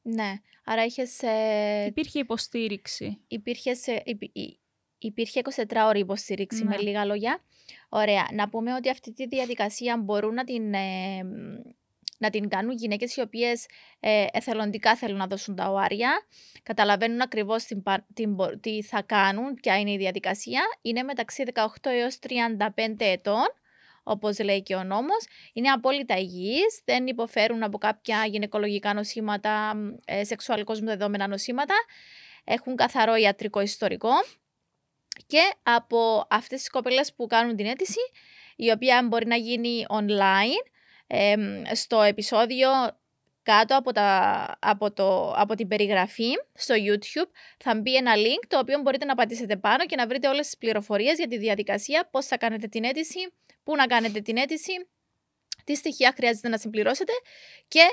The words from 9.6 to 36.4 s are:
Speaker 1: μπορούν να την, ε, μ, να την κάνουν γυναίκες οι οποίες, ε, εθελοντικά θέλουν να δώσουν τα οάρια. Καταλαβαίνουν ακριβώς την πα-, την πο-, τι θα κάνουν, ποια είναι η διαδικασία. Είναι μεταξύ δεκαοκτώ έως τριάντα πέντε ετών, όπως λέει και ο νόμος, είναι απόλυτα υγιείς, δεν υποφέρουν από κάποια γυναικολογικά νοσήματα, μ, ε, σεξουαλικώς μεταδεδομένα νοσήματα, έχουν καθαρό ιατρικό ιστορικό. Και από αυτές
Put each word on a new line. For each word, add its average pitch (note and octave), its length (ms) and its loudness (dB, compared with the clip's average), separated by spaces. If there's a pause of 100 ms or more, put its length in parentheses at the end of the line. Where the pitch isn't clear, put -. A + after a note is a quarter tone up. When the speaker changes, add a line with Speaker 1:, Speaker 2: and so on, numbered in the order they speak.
Speaker 1:
μπορούν G#3+ 360 0
να B3+ 100 -4
την, A3+ 300 -4
ε, F#3+ 500 -4
μ, G#3 380 -12 (560)
να G#3+ 120 -2
την G#3 200 -4
κάνουν A3 260 -4
γυναίκες A3+ 400 -4
οι C4+ 60 -4
οποίες, A#3 440 -2 (340)
ε, G#3+ 320 2
εθελοντικά A3 640 0
θέλουν G3+ 220 -6
να F#3+ 100 -4
δώσουν G3 280 -8
τα F#3 140 -2
οάρια. A3 560 0 (380)
Καταλαβαίνουν A3 580 2
ακριβώς A3+ 420 -2
την G3 200 -8
πα-, G3 300 0
την G#3 220 -2
πο-, F#3 240 -2
τι G#3+ 240 -6
θα G#3 180 -4
κάνουν, G#3 520 2
ποια G3+ 260 0
είναι G#3 120 0
η G3+ 60 -2
διαδικασία. G3 640 -2 (200)
Είναι A#3 220 -4
μεταξύ C4 400 -6
δεκαοκτώ A#3 460 -2
έως B3 300 -2
τριάντα A3+ 520 -2
πέντε A3 340 -2
ετών, G3+ 400 2 (580)
όπως G#3 360 -2
λέει G3 240 2
και F#3+ 120 -4
ο F#3+ 80 -4
νόμος, C4+ 420 -2 (280)
είναι A#3+ 160 0
απόλυτα C4 480 0
υγιείς, F#3+ 680 -2
δεν B3+ 220 0
υποφέρουν A#3 560 0
από G#3 140 -4
κάποια G#3+ 480 -2
γυναικολογικά G#3 680 -2
νοσήματα, G#3+ 840 -2
μ, G#3 140 -6 (160)
ε, G3+ 180 -4
σεξουαλικώς G#3+ 560 -4
μεταδεδομένα G3+ 480 -2
νοσήματα, B3 480 -2 (680)
έχουν B3 320 -4
καθαρό A#3 400 4
ιατρικό G#3 440 2
ιστορικό. G3+ 520 -2 (1160)
Και F4 240 4 (120)
από A#3 640 2
αυτές A3+ 300 0